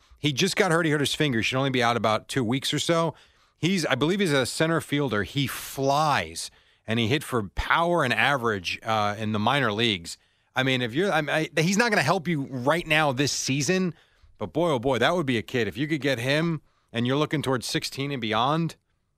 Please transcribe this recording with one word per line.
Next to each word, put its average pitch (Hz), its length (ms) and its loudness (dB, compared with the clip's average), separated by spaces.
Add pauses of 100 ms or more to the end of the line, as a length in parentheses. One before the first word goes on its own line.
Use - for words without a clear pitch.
(180)
He 151 140 0
just 160 240 0
got 190 160 2
hurt. 165 140 2
He 147 60 2
hurt 151 80 2
his 131 140 0
finger. 139 240 0
He 104 60 0
should 127 140 -2
only 135 120 0
be 123 140 0
out 117 120 2
about 107 320 0
two 135 160 -2
weeks 131 300 -2
or 147 60 -2
so. 165 340 0 (440)
He's, 165 280 0
I 127 80 2
believe 160 260 2
he's 175 120 2
a 135 120 4
center 160 360 0
fielder. 135 420 -2
He 135 240 -2
flies, 135 1040 -2 (360)
and 113 140 -2
he 113 80 2
hit 147 160 0
for 117 200 -2 (100)
power 165 500 0
and 120 80 0
average, 113 720 0
uh, 107 340 0
in 110 140 -4
the 107 60 -2
minor 120 340 2
leagues. 101 460 -2 (360)
I 127 80 0
mean, 131 200 0
if 117 100 -4
you're, 185 180 -2
I'm, 151 200 0
I, 156 180 -2 (100)
he's 185 200 2
not 240 120 2
gonna 196 120 2
help 160 260 0
you 151 220 0
right 147 360 0
now 156 260 4
this 131 200 0
season, 160 600 0 (420)
but 104 160 -8
boy, 165 200 0
oh 127 60 0
boy, 123 200 0
that 151 180 4
would 170 80 0
be 127 140 0
a 101 40 -2
kid. 117 240 -2
If 101 120 -6
you 147 100 -2
could 147 140 -2
get 131 160 0
him, 147 420 0 (320)
and 120 140 0
you're 131 100 2
looking 151 240 0
towards 127 260 0
sixteen 143 460 -6
and 131 80 -6
beyond, 131 560 0 (420)